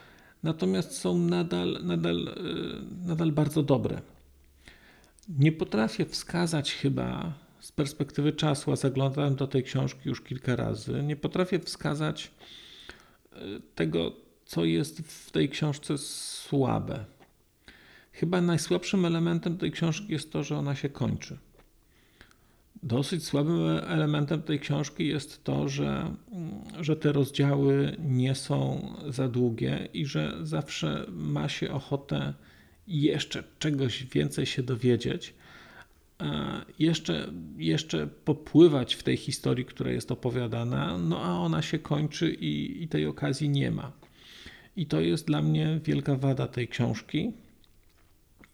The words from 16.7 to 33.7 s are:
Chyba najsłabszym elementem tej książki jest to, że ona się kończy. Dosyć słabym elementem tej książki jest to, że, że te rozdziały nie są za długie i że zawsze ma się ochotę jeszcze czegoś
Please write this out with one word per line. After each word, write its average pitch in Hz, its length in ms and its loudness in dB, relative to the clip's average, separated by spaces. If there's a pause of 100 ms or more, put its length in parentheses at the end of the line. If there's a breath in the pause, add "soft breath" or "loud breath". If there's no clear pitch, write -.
Chyba 175 300 0
najsłabszym 175 640 2
elementem 170 520 2
tej 165 140 -2
książki 165 420 -2
jest 143 180 -4
to, 151 120 -2
że 147 140 -2
ona 143 180 -2
się 139 140 -4
kończy. 110 480 -4 (1500 soft breath)
Dosyć 143 400 0
słabym 156 360 2 (280)
elementem 151 540 2
tej 151 180 -2
książki 147 480 -2
jest 139 360 -4
to, 139 260 0
że, 139 460 -2 (640)
że 156 160 2
te 156 160 2
rozdziały 139 880 4
nie 131 360 2
są 135 460 -2 (260)
za 131 200 0
długie 123 640 0
i 156 120 0
że 151 380 -2
zawsze 151 640 -2
ma 151 400 -2
się - 220 -4
ochotę 139 600 -2 (540 loud breath)
jeszcze 147 560 0 (160)
czegoś 139 440 0